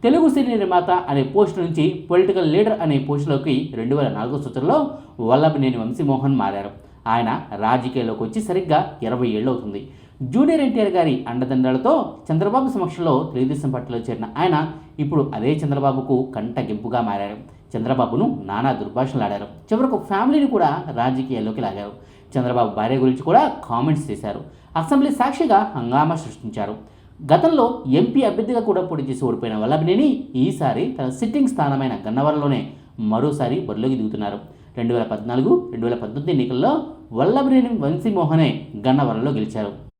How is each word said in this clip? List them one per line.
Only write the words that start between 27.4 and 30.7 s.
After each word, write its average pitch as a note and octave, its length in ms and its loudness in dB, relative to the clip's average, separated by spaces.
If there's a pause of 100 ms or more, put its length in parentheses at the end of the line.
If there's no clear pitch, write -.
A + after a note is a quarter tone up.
ఎంపీ A#3 260 2
అభ్యర్థిగా A3 400 0
కూడా F#3 220 2
పోటీ D3 180 -4
చేసి C3 220 -6
ఓడిపోయిన A2+ 340 -2
వల్లభనేని E3 440 2 (360)
ఈసారి D3 420 0 (140)